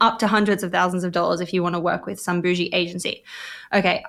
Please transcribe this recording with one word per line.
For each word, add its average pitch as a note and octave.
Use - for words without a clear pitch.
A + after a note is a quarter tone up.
up A3+
to A3
hundreds G3+
of F3+
thousands F3+
of F3
dollars F3
if F3
you F3+
wanna F3
work E3+
with G3
some F3
bougie F3+
agency. F3+
Okay, F#3